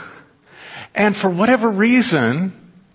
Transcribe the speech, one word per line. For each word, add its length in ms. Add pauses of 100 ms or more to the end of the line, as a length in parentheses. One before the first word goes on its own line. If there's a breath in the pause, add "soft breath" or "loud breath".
(960 loud breath)
And 220
for 180
whatever 360
reason, 1000 (240)